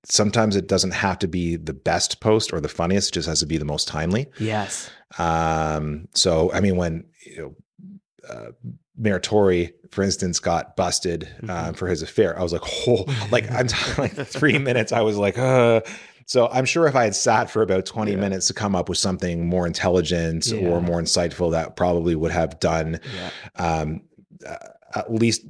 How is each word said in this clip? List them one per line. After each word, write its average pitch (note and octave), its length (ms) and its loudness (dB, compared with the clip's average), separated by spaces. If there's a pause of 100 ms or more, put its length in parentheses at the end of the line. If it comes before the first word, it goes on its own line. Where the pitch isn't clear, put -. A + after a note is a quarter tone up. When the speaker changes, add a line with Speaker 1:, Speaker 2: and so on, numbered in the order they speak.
Speaker 1:
sometimes G#2+ 520 2
it F#2 120 0
doesn't F#2 240 2
have F#2 280 -2
to G2 80 -2
be E2+ 280 -2
the D#2 180 -8
best - 480 -2
post A2 300 2
or E2+ 80 -2
the D2 100 -4
funniest, F#2+ 400 0
it - 40 -10
just D#2+ 160 -4
has D#2 120 0
to E2+ 40 -2
be D#2+ 120 -2
the D#2 80 -2
most D2+ 220 -4
timely. F2+ 400 -2 (120)
Speaker 2:
Yes. G#2+ 500 -6 (300)
Speaker 1:
Um, D#2+ 960 0
so, E2+ 380 2
I F#2 80 0
mean, G2 140 2
when, E2+ 300 -2 (200)
you - 120 -20
know, D2 180 -14 (720)
uh, - 240 -14 (460)
Mayor G#2 220 2
Tory, F#2 540 2 (180)
for G2 120 0
instance, F#2 360 -2
got - 360 -2
busted, F2 460 -2 (200)
Speaker 2:
Mm-hmm. A2+ 80 -10
Speaker 1:
um, E2 240 -4
for F#2 140 -6
his E2+ 140 0
affair, E2+ 360 0
I F#2 60 -2
was E2+ 100 -2
like, E2+ 80 -2 (260)
"Oh," A2+ 180 4 (260)
like, A2 200 0
I'm B2+ 160 0
t-, A#2 80 -2 (160)
<laughs> - 100 -4
like, A3+ 120 -2
Speaker 2:
<laughs> C#3 140 -8
Speaker 1:
three D3+ 320 2
minutes, B2 320 0
I A#2 100 2
was G#2+ 160 2
like, G2+ 200 2
"Uh." A#2+ 440 4 (460)
So A#2+ 220 4
I'm C3 160 0
sure E3 220 4
if C3 80 2
I B2+ 100 6
had G#2 100 0
sat A2+ 340 2
for A2 140 0
about F#2+ 220 2
twenty G#2+ 260 -4
Speaker 2:
Yeah. G2+ 60 -2
Speaker 1:
minutes F#2+ 300 -2
to - 60 -2
come G2+ 220 0
up F2 140 0
with F2 100 -2
something F2+ 480 -2
more F2+ 180 2
intelligent E2+ 840 0
Speaker 2:
Yeah. G#2+ 220 -2
Speaker 1:
or E2+ 120 2
more F2 200 0
insightful, E2+ 500 0
that E2 240 -2
probably F2 400 2
would D#2+ 160 0
have E2 280 -2
done, D#2+ 400 -2 (160)
Speaker 2:
Yeah. F2+ 140 -10 (360)
Speaker 1:
um, D#2+ 360 -2 (460)
uh, - 80 -12 (380)
at A2 180 -6
least A2+ 380 2